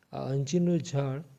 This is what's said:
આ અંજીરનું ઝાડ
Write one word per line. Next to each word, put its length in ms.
આ 100
અંજીરનું 560
ઝાડ 460